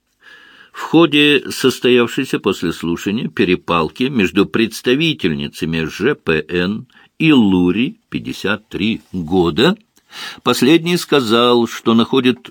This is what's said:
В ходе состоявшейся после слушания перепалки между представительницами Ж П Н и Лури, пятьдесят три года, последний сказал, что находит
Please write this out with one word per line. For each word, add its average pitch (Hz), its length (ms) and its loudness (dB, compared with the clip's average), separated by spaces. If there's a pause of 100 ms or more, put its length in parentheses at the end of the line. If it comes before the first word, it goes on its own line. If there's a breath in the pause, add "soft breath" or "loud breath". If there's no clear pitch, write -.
(720 loud breath)
В - 120 -16
ходе 147 680 2
состоявшейся 127 880 0
после 90 360 -4
слушания 85 540 -6
перепалки 87 760 -2
между 101 420 0
представительницами 90 1400 -2
Ж 98 300 -2
П 78 320 -2
Н 95 400 -4 (320 soft breath)
и 160 140 4
Лури, 98 760 2
пятьдесят - 580 -8
три 107 320 -4 (100)
года, 92 680 0 (640 loud breath)
последний 160 560 2
сказал, 120 680 2
что - 280 -2
находит 123 560 0